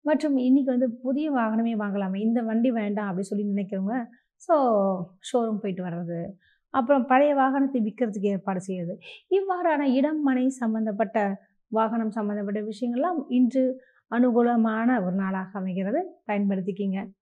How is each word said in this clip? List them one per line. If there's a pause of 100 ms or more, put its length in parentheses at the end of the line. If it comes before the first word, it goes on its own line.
மற்றும்
இன்னைக்கு
வந்து
புதிய
வாகனமே
வாங்கலாமே,
இந்த
வண்டி
வேண்டாம்
அப்படின்னு
சொல்லி
நினைக்கிறவங்க, (300)
so, (760)
ஷோரூம்
போயிட்டு
வர்றது, (440)
அப்புறம்
பழைய
வாகனத்தை
விற்கிறதுக்கு
ஏற்பாடு
செய்யறது, (320)
இவ்வாறான
இடம்,
மனை
சம்பந்தப்பட்ட, (280)
வாகனம்
சம்பந்தப்பட்ட
விஷயங்கள்லாம்
இன்று (280)
அனுகூலமான
ஒரு
நாளாக
அமைகிறது, (200)
பயன்படுத்திக்கிங்க. (120)